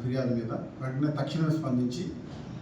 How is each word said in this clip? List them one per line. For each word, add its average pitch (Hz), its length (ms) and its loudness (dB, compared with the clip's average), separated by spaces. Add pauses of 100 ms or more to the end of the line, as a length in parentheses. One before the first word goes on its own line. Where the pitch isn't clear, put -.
ఫిర్యాదు 123 320 2
మీద 117 180 0
వెంటనే 135 680 0
తక్షణమే 160 280 2
స్పందించి 123 640 2 (500)